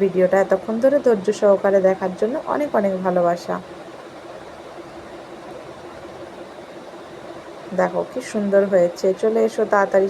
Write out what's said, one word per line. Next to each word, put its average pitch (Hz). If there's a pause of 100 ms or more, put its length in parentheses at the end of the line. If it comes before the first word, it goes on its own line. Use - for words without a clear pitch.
ভিডিওটা 185
এতক্ষণ 196
ধরে 269
ধৈর্য 214 (140)
সহকারে 196
দেখার 190
জন্য 226 (180)
অনেক 285 (100)
অনেক 196 (120)
ভালোবাসা। 175 (4000)
দেখো 180 (100)
কি 254 (120)
সুন্দর 202 (100)
হয়েছে। 175 (140)
চলে 220
এসো 220
তাড়াতাড়ি 196